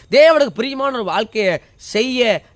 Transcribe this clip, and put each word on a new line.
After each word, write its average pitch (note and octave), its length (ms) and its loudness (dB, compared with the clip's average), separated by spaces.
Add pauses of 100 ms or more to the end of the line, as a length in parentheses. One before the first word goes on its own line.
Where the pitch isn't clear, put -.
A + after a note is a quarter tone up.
(100)
தேவனுக்கு D4 360 6
பிரியமான C4+ 480 -6
ஒரு A#3 100 -6
வாழ்க்கையை F#3+ 540 -4 (180)
செய்ய A#3 640 -2 (140)